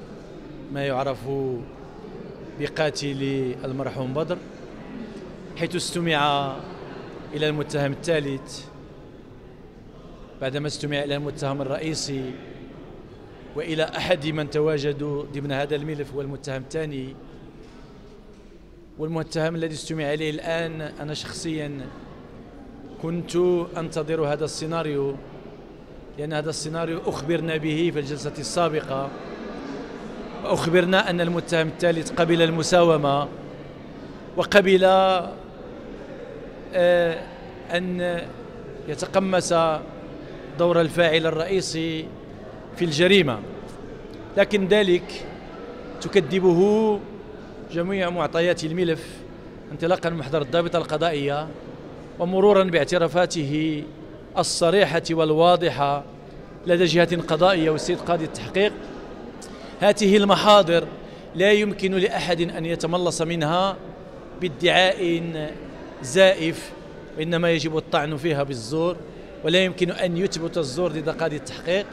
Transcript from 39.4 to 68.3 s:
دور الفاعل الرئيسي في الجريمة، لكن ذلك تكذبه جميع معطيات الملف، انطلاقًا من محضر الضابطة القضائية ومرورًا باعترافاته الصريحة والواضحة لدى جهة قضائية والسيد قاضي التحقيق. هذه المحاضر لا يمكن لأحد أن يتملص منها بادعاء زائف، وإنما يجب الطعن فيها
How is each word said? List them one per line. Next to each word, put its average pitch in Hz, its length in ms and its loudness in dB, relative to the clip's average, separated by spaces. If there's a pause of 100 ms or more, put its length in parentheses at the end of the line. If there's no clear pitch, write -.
دور 170 220 6
الفاعل 165 440 4
الرئيسي 160 800 0 (720)
في 175 100 0
الجريمة، 165 540 6 (960)
لكن 196 300 4
ذلك 180 580 2 (760)
تكذبه 190 1000 4 (720)
جميع 175 380 -2
معطيات 170 540 2
الملف، 165 440 0 (640)
انطلاقًا 165 380 0
من 170 80 -2
محضر 147 240 0
الضابطة 165 360 2
القضائية 151 720 0 (720)
ومرورًا 190 440 8
باعترافاته 160 1200 2 (540)
الصريحة 170 760 4
والواضحة 156 920 4 (640)
لدى 180 180 6
جهة 170 360 4
قضائية 165 480 4
والسيد 156 280 0
قاضي 165 280 0
التحقيق. - 480 0 (1080)
هذه 202 380 8
المحاضر 185 680 8 (480)
لا 190 160 6
يمكن 202 400 4
لأحد 175 500 2
أن 175 240 -2
يتملص 170 560 0
منها 170 540 2 (640)
بادعاء 170 800 4 (800)
زائف، 165 680 4 (460)
وإنما 170 340 2
يجب 160 260 2
الطعن 156 400 0
فيها 143 260 2